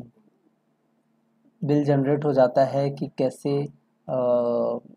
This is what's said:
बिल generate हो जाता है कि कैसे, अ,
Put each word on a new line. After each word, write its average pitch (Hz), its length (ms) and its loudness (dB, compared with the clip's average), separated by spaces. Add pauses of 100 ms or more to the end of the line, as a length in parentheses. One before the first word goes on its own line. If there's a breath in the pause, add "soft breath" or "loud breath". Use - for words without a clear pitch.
(1600)
बिल 147 220 0
generate 143 400 0
हो 147 80 0
जाता 131 340 4
है 139 240 -2
कि 143 160 -8 (120)
कैसे, 143 400 -2
अ, - 560 -10 (840)